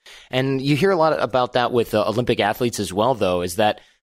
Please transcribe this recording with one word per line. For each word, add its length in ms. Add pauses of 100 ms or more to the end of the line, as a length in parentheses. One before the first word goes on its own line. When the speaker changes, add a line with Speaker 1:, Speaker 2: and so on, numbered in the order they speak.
Speaker 1:
Yeah. 40 (220)
Speaker 2:
And 280
you 160
hear 140
a 60
lot 260
about 320
that 180
with, 220
uh, 140
Olympic 320
athletes 400
as 120
well, 220
though, 300
is 140
that 220 (240)